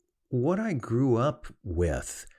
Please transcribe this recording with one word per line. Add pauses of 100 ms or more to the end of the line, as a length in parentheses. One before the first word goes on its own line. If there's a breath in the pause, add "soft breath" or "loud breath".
(300)
what
I
grew
up (160)
with (120)